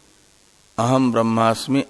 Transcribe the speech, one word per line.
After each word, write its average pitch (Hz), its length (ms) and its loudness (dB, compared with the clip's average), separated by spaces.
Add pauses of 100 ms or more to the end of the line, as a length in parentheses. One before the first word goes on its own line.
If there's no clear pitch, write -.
(800)
अहम 127 340 0
ब्रह्मास्मि 113 760 0